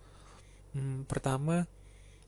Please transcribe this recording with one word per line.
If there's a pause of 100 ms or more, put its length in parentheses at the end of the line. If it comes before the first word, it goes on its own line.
(720)
Hmm,
pertama, (600)